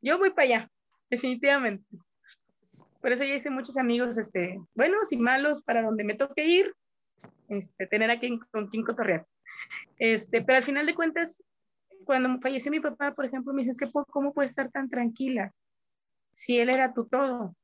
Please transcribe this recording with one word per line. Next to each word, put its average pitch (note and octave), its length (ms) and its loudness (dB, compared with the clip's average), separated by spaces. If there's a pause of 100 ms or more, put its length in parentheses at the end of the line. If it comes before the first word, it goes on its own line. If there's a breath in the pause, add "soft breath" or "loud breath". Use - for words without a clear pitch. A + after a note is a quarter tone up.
"Yo D4+ 160 2
voy F#4+ 120 4
para F4+ 120 4
allá, A#3 280 2 (400)
definitivamente". B3+ 720 0 (1160 soft breath)
Por B3 120 0
eso B3+ 120 0
ya C#4 100 -2
hice C#4 160 -4
muchos C4 260 -6
amigos, A#3+ 420 0
este, F#3+ 420 -4 (140)
buenos F#4+ 380 2
y C4+ 40 -2
malos, C4+ 460 2
para A#3 200 0
donde A3 220 -2
me G#3 100 -2
toque C#4 320 -2
ir, F#4 280 4 (760)
este, G3 380 -6
tener A3 240 2
a A#3 80 2
quien, A#3+ 200 -4 (120)
con G#3 180 -6
quien A3 160 -4
cotorrear. G3+ 420 -2 (720 loud breath)
Este, A3+ 440 0
pero C4 160 6
al A#3+ 60 2
final C#4+ 220 0
de D#4+ 80 0
cuentas, E4 480 -2 (600)
cuando B3+ 360 2
falleció C4 300 -4
mi D4+ 100 -2
papá, C#4+ 340 -4
por C#4+ 100 -4
ejemplo, C4 280 -6
me C#4 100 -2
dice, B3 100 -2
"Es B3 60 -8
que, C#4 80 -2
po-, D4 200 -2
¿cómo C#4+ 260 -2
puede C#4+ 140 0
estar B3+ 240 -6
tan C4+ 180 -6
tranquila A#3+ 640 -2 (800)
si - 260 0
él A#3+ 120 4
era B3+ 220 4
tu A#3 140 -2
todo?". B3 580 -2